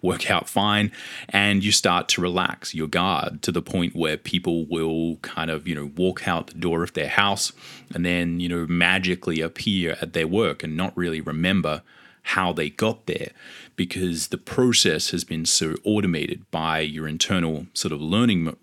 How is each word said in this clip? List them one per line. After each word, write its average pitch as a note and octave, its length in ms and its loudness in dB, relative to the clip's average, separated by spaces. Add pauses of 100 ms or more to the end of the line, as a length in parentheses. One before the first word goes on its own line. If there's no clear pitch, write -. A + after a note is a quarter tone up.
work F#2 280 0
out F2+ 160 2
fine. G#2 460 2 (380)
And G2+ 340 4
you G#2 80 2
start F2 380 4
to - 100 0
relax F2+ 540 -2
your D#2+ 120 -4
guard D#2 540 0
to - 100 -2
the E2+ 120 -2
point F2 340 -2
where D#2 220 0
people E2+ 480 -2
will E2 560 -2
kind D#2+ 280 -6
of, D#2 160 -6
you E2+ 80 -2
know, C#2+ 220 -8
walk F2+ 320 0
out E2+ 200 -2
the - 100 -16
door E2 240 0
of E2+ 100 -6
their D2+ 160 -2
house G2+ 420 2 (440)
and E2+ 100 -2
then, F2 360 0
you F2 100 -2
know, E2+ 160 -2
magically F2 720 2
appear E2+ 640 0
at E2 100 -4
their D#2+ 160 0
work F#2 340 0
and D#2 140 -6
not F2+ 180 -2
really E2 280 -2
remember E2 580 2 (420)
how F2+ 300 0
they D2+ 160 -2
got A2 380 -4
there, - 260 -6 (440)
because F2+ 520 -2
the F#2 80 -4
process G#2+ 720 2
has E2+ 160 -2
been D#2+ 220 -4
so D#2+ 280 2 (100)
automated G2 640 0
by D#2+ 280 0
your D#2 300 -2
internal D#2+ 640 0
sort - 200 -2
of D2 80 -4
learning F#2 440 2
mo-, - 180 -4